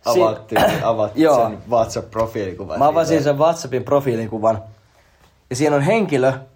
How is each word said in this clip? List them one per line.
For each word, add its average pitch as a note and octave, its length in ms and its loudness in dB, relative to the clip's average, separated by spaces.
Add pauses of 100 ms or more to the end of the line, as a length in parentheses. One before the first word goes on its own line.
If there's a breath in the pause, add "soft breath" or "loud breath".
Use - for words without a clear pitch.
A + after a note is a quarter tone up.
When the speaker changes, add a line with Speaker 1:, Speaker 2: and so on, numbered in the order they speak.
Speaker 1:
Avattiin, A2+ 560 0 (100)
Speaker 2:
sit - 140 -4
Speaker 1:
avattiin A2 400 0
Speaker 2:
Joo. B2 240 4
Speaker 1:
sen G#2+ 100 -8 (120)
WhatsApp-profiilikuvan G#2+ 1080 -4
Speaker 2:
Mä C3+ 80 4
avasin D#3+ 220 2
Speaker 1:
siitä. D#3+ 160 2
Speaker 2:
sen C#3+ 140 2
WhatsAppin D3 460 0
profiilikuvan. A2+ 800 0 (880 soft breath)
Ja B2+ 60 -6
siinä D3 200 2
on C#3+ 60 2
henkilö D3 500 0 (240)